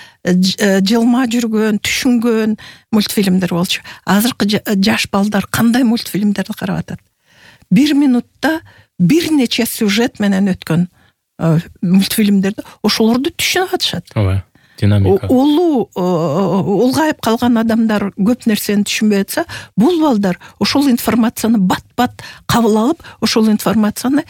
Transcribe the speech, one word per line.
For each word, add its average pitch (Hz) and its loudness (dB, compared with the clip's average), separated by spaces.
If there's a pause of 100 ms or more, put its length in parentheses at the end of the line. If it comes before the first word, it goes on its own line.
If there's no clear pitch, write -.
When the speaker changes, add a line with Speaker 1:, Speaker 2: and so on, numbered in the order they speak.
(240)
Speaker 1:
э, 185 0
ж-, 185 0
э, 196 0
жылма 240 2
жүргөн, 220 -2
түшүнгөн 220 0 (360)
мультфильмдер 190 0
болчу. 175 -4 (240)
Азыркы 208 0
жа-, 208 -2 (180)
жаш 220 -2
балдар 202 -2
кандай 233 0
мультфильмдерди 208 -2
карап 170 -6
атат? - -10 (680)
Бир 285 4
минутта 277 0 (380)
бир 311 2
нече 240 0
сюжет 226 -2
менен 202 0
өткөн, 175 -2 (540)
э, 160 2 (240)
мультфильмдерди, 202 0 (200)
ошолорду 233 0
түшүнүп - -4
атышат. - -6 (100)
Speaker 2:
Ооба, 95 0 (340)
динамика. 101 2
Speaker 1:
У-, 262 2
улуу, 294 2
э, 196 -4
улгайып 190 0
калган 240 0
адамдар 220 0
көп 233 0
нерсени 208 0
түшүнбөй 208 0
атса, - -4 (320)
бул 320 2
балдар 202 0 (220)
ошол 277 0
информацияны 233 0
бат-бат - -2 (240)
кабыл 226 2
алып, 254 0 (180)
ошол 220 2
информацияны 220 0